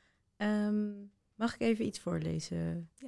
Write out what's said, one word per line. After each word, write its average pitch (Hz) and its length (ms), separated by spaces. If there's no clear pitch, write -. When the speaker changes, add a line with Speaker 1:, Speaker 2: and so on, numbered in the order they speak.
Speaker 1:
Ehm, 208 540
mag 233 180
ik - 80
even 226 240
iets 214 140
voorlezen 165 960
Speaker 2:
Ja, - 120